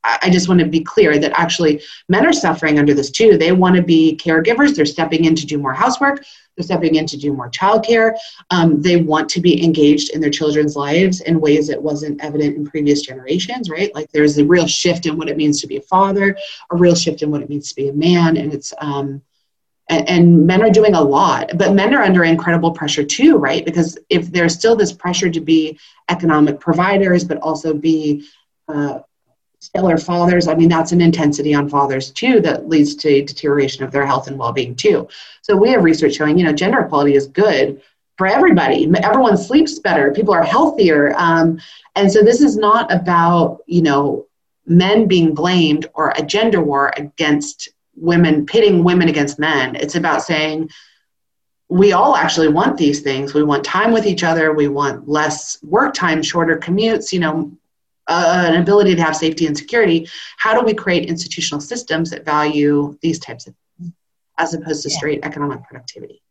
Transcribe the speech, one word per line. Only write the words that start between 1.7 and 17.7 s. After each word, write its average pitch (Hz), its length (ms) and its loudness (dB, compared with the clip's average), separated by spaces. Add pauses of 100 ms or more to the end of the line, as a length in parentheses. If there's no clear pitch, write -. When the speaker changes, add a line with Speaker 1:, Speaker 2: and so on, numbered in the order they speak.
Speaker 1:
men 208 180 2
are 339 80 2
suffering 156 460 0
under 147 160 4
this 139 160 -2
too. 214 260 4
They 160 140 2
wanna 185 320 4
be 160 340 2
caregivers. 226 580 2
They're 160 100 2
stepping 165 400 -2
in 160 100 4
to 143 100 -6
do 147 140 -6
more 135 140 -6
housework. 269 520 -2 (300)
They're 175 100 -8
stepping 170 300 0
in 156 100 0
to 147 120 -10
do 143 140 -4
more 123 180 -8
childcare. 220 680 0 (320)
Um, 165 320 2
they 175 160 2
want 156 320 0
to 180 100 -4
be 170 240 2
engaged 151 500 2
in 151 60 -6
their 151 100 -2
children's 151 460 -2
lives 170 460 0
in 160 180 0
ways 151 300 2
that 135 120 -6
wasn't 147 400 -6
evident 151 360 -4
in 147 80 -6
previous 147 360 0
generations, 180 680 -6
right? 190 260 -6
Like, 151 160 -10
there's 147 260 2
a 147 60 2
real 160 240 4
shift 175 380 -2
in 151 120 -2
what 156 120 -6
it 143 80 -6
means 147 240 -2
to - 60 -14
be - 100 -10
a - 40 -8
father, 196 540 0 (340)
a 175 60 -6
real 175 200 4
shift 156 260 -4
in 151 100 -2
what 143 100 -4
it 131 80 -12
means 143 200 -10
to - 60 -16